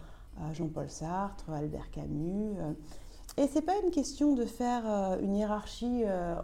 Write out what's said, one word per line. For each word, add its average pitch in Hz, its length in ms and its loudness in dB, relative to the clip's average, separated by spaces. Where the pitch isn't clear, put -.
euh, 160 120 -4
Jean-Paul 151 380 -2
Sartre, 185 600 -4
Albert 151 420 -4
Camus. 175 640 -2
Euh. 156 140 -2
Et 277 100 6
c'est 285 160 2
pas 370 220 2
une 349 80 4
question 294 420 4
de 240 100 2
faire, 240 400 0
euh, 196 360 2
une 196 160 2
hiérarchie, 214 680 0
euh, 180 400 2